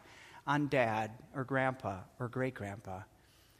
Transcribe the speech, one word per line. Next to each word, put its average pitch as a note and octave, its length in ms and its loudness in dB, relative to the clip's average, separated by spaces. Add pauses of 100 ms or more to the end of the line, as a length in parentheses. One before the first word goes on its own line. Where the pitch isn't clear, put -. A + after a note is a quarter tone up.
(460)
on D3 220 2
dad A2+ 440 4 (240)
or C3+ 80 -2
grandpa C3 540 0 (220)
or B2 80 -2
great-grandpa G#2+ 720 -6 (600)